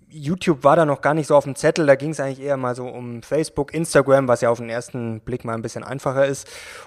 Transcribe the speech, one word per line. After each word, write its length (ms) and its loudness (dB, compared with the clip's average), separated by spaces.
YouTube 520 -2
war 100 6
da 100 4
noch 140 0
gar 140 2
nicht 140 -2
so 100 6
auf 80 4
dem 100 -8
Zettel, 300 0
da 100 8
ging's 240 -4
eigentlich 220 -6
eher 160 -2
mal 180 -4
so 100 -10
um 380 -12
Facebook, 500 -2
Instagram, 540 4
was 140 2
ja 80 2
auf 80 2
den 120 -10
ersten 520 -6
Blick 240 -8
mal 80 -6
ein 80 -6
bisschen 240 -10
einfacher 400 0
ist. 240 -4